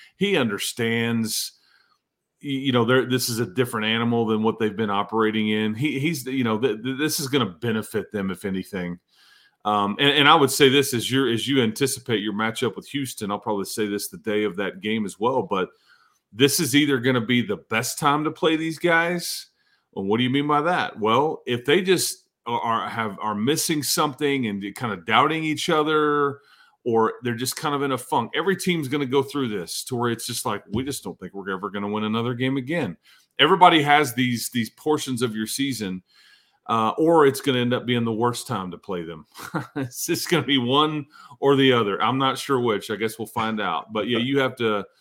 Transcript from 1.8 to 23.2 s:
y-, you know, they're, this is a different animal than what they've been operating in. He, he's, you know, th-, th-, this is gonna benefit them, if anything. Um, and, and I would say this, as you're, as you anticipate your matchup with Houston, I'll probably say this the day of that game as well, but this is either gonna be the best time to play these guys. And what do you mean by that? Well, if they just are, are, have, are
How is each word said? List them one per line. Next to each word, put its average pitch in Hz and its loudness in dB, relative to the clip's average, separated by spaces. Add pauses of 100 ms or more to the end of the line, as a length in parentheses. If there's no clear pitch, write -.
y-, 147 -8
you 135 -2
know, 120 4
they're, 127 4
this 127 0
is 113 -2
a 120 -2
different 110 -2
animal 117 2
than 110 0
what 110 0
they've 107 0
been 104 -2
operating 107 0
in. 107 0
He, 131 -2
he's, 143 -4
you 131 -2
know, 110 0
th-, 110 -2
th-, 131 -4
this 151 -2
is 147 -4
gonna 123 0
benefit 107 -4
them, 98 -4
if 90 -8
anything. 92 -6 (640)
Um, 104 0
and, 139 4
and 143 6
I 156 10
would 139 6
say 143 6
this, 135 2
as 110 -2
you're, 131 2
as 110 -2
you 135 2
anticipate 117 -2
your 104 -4
matchup 110 -2
with 95 -14
Houston, 123 -6
I'll 104 -4
probably 101 -4
say 107 -4
this 101 -4
the 92 -16
day 107 -2
of 98 -4
that 95 -6
game 107 -2
as 92 -10
well, 123 0
but 92 -2 (600)
this 131 4
is 139 2
either 143 4
gonna 123 2
be 120 2
the 98 -2
best 113 -4
time 151 2
to 151 -2
play 160 0
these 160 -6
guys. 170 0 (480)
And 98 -6
what 107 2
do 123 2
you 127 2
mean 143 0
by 147 2
that? 156 -2
Well, 120 2
if 120 -2
they 165 4
just 180 0 (180)
are, 120 -4
are, 113 0
have, 107 -4
are 107 -2